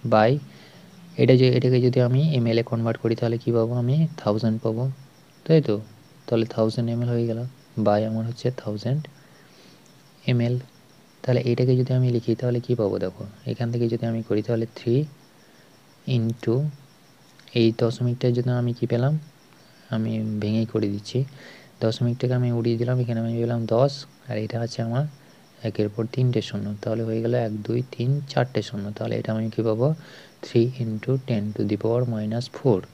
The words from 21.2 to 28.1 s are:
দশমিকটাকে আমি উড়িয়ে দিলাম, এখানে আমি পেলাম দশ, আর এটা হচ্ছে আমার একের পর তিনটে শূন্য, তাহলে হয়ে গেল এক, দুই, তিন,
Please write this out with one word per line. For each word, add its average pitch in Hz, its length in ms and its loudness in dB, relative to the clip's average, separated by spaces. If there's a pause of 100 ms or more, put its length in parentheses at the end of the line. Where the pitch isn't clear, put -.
দশমিকটাকে 120 540 0
আমি 123 180 0
উড়িয়ে 117 240 0
দিলাম, 123 240 0
এখানে 117 200 -2
আমি 117 200 -2
পেলাম 117 260 -2
দশ, 123 400 2 (200)
আর 117 120 -6
এটা 110 220 -4
হচ্ছে 117 220 -4
আমার 120 240 0 (560)
একের 107 260 -2
পর 113 240 -4
তিনটে 123 300 2
শূন্য, 104 380 -6
তাহলে 113 220 -2
হয়ে 113 200 -2
গেল 117 120 0
এক, 107 280 -2
দুই, 120 280 -2
তিন, 135 380 -2